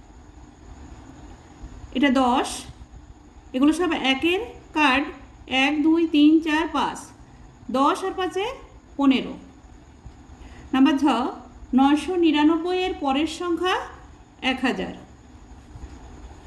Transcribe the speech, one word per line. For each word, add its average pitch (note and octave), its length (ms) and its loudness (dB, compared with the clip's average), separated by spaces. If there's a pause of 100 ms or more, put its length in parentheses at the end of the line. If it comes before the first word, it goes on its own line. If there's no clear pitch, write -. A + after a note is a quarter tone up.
(2000)
এটা C#4 120 4 (140)
দশ, C4 240 2 (1080)
এগুলো C#4+ 240 4
সব F4 120 0 (220)
একের E4+ 280 -2 (360)
কার্ড, C#4 280 2 (600)
এক, D4 80 0 (120)
দুই, D#4+ 160 4 (120)
তিন, D4 180 6 (140)
চার, D#4 180 0 (120)
পাঁচ, A3+ 240 -2 (800)
দশ D4+ 200 2 (100)
আর F4+ 120 -4
পাঁচে F#4 260 -4 (520)
পনেরো। B3+ 360 2 (1400)
নাম্বার C4+ 300 4
ঝ, - 20 2 (720)
নয়শো D4 340 2 (120)
নিরানব্বই D#4+ 600 2
এর F#4 80 -4 (100)
পরের C#4+ 260 0 (100)
সংখ্যা F4 360 -2 (760)
এক B3+ 60 -4 (100)
হাজার। F#3 260 -4 (1500)